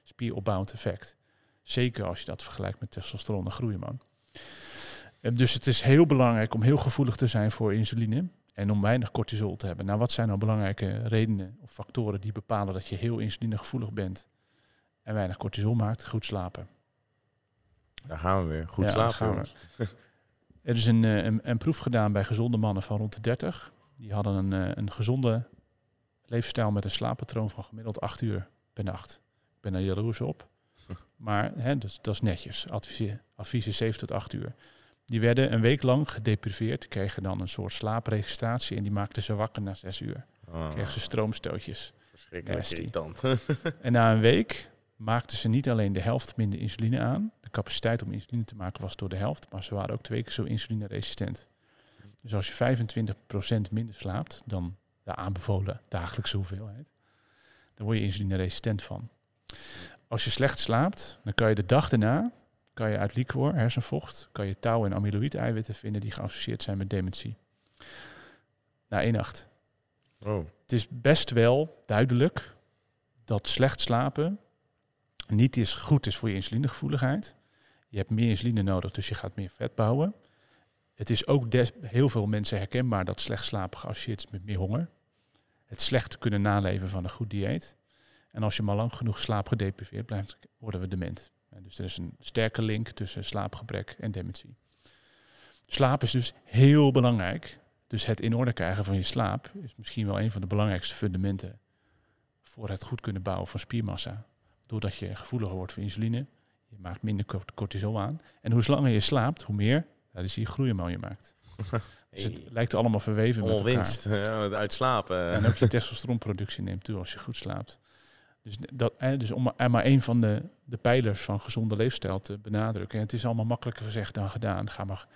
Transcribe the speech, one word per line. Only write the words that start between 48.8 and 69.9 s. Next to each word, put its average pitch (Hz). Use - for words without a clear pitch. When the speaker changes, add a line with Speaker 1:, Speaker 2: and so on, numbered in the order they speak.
Speaker 1:
was 92
door 98
de 92
helft, 113
maar 98
ze -
waren 101
ook 110
twee 117
keer -
zo -
insulineresistent. 104
Dus 110
als 98
je -
vijfentwintig 113
procent 101
minder 110
slaapt -
dan 92
de 98
aanbevolen 98
dagelijkse -
hoeveelheid, 101
dan 107
word 113
je 104
insulineresistent 98
van. 95
Als 113
je 117
slecht 131
slaapt, -
dan 104
kan 113
je 110
de 101
dag -
daarna, 131
kan 110
je 107
uit 101
liquor, 131
hersenvocht, -
kan 104
je 95
tau- 113
en 95
amyloïde-eiwitten 107
vinden 104
die 104
geassocieerd -
zijn 98
met 98
dementie. 101
Na 104
één 113
nacht. -